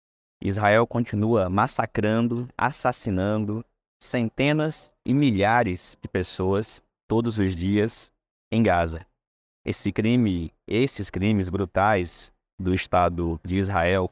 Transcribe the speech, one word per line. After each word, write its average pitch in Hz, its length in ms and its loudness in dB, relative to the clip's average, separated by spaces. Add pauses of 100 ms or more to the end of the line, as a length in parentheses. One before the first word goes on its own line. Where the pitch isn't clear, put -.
(420)
Israel 107 460 4
continua 110 600 0
massacrando, 113 1000 0 (100)
assassinando 107 1080 -2 (380)
centenas 147 920 -2 (120)
e 120 80 2
milhares 113 880 2
de - 60 -12
pessoas 95 760 -2 (260)
todos 113 300 0
os 95 160 2
dias 101 560 0 (420)
em 113 120 4
Gaza. 85 420 2 (600)
Esse - 260 -4
crime, 107 600 0 (120)
esses 107 440 -2
crimes 98 400 0
brutais 95 840 -2 (240)
do 92 160 0
Estado 87 680 0
de 90 140 -2
Israel 92 540 0